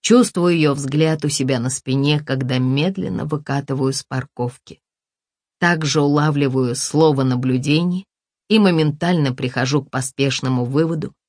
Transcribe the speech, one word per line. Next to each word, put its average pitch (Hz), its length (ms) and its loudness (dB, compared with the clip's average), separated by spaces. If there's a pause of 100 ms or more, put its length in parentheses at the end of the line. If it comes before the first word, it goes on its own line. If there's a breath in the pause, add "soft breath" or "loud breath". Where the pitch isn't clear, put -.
чувствую 185 540 2
её 151 200 2
взгляд 151 500 0
у 151 40 0
себя 135 300 -2
на 123 120 -2
спине, 139 500 0
когда 131 380 -4
медленно 147 680 -2
выкатываю 139 680 -4
с 135 100 -8
парковки. - 800 -10 (800)
Также 160 420 0
улавливаю 143 760 2
слово 147 480 2
«наблюдение» 135 840 0 (440)
и 214 100 4
моментально 160 760 2
прихожу 131 480 -2
к - 80 -16
поспешному 131 760 -2
выводу 156 500 -2 (140)